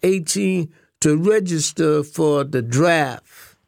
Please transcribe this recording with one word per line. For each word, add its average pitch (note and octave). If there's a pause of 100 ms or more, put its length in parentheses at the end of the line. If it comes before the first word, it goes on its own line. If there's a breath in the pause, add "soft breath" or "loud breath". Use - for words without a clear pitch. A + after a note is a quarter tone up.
eighteen, F#3 (300 soft breath)
to D3+
register E3
for D3
the C3
draft C#3 (100)